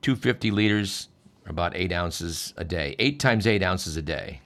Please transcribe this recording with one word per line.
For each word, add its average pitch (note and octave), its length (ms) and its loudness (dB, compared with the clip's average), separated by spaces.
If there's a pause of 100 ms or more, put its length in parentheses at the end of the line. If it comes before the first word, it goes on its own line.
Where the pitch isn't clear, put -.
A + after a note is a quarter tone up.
two C3 140 2
fifty A#2+ 340 0
liters, G#2 580 2 (380)
about E2+ 280 -2
eight F2+ 160 -2
ounces E2+ 680 -4
a F2 60 -6
day. D#2 340 -4
Eight C#3+ 200 2
times A2+ 280 4
eight G#2+ 160 4
ounces F#2 340 0
a D#2+ 60 -4
day. - 440 -6